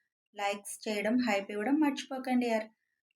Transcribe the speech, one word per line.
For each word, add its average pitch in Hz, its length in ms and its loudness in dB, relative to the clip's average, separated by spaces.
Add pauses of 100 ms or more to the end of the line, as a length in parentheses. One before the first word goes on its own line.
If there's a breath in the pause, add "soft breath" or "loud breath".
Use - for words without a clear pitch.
(360)
లైక్స్ 202 440 -4
చేయడం, 214 400 0
హైప్ 202 320 0
ఇవ్వడం 226 280 0
మర్చిపోకండి 262 680 0
యార్. 220 200 0 (480)